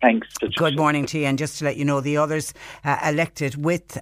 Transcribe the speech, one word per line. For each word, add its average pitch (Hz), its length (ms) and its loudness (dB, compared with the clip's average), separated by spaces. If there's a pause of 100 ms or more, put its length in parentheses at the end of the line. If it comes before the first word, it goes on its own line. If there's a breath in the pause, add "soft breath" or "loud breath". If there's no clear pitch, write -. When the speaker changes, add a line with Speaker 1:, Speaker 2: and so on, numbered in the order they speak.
Speaker 1:
Thanks, 113 260 4 (120)
Patricia. 107 180 -2
Speaker 2:
Good 156 200 2
morning 147 280 2
to 160 120 -4
you. 147 80 0
And 135 100 0
just 147 220 -6
to 156 80 -4
let 139 100 -2
you 143 80 -2
know, 143 160 2
the 147 160 0
others, 151 380 0 (300 loud breath)
uh, 143 200 2
elected 147 580 -2
with, 170 400 -2